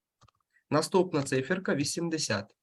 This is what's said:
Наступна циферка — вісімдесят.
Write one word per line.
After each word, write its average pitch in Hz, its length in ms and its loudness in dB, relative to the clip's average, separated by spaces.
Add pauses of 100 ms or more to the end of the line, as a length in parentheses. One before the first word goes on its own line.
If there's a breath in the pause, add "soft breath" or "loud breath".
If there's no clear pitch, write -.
(720)
Наступна 156 520 2
циферка — 175 520 0
вісімдесят. 147 880 -4